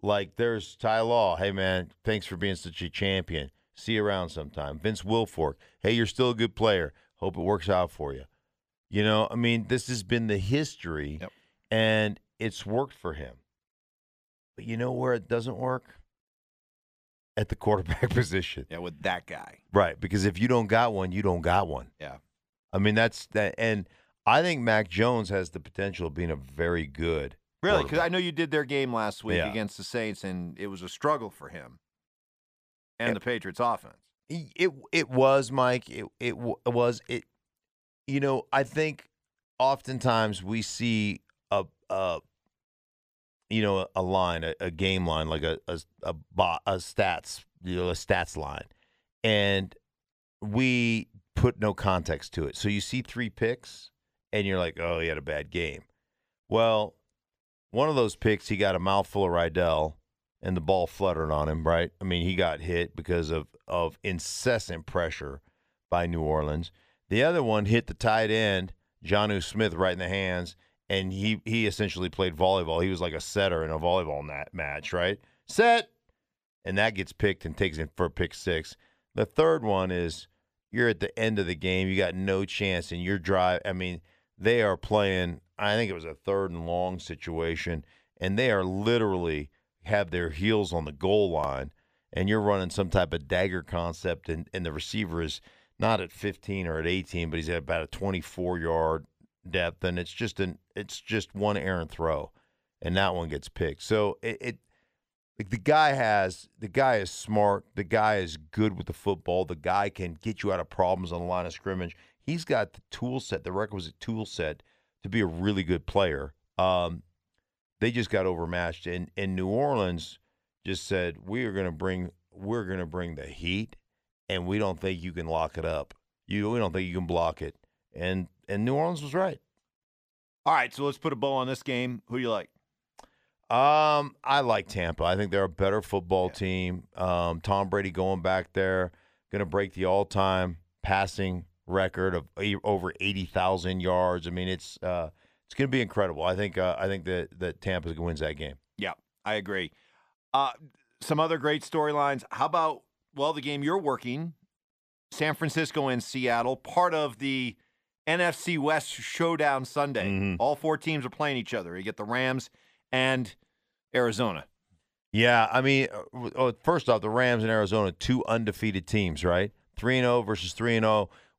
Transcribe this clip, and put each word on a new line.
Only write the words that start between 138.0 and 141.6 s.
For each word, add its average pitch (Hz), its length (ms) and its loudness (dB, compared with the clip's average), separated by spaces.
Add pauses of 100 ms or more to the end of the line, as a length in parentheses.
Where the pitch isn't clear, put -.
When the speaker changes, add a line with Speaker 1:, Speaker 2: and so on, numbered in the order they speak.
Speaker 1:
back 92 320 0
there, 92 400 0 (400)
gonna 101 140 -2
break 95 260 -2
the 92 140 -2
all-time 95 720 2 (240)
passing 95 640 -2 (200)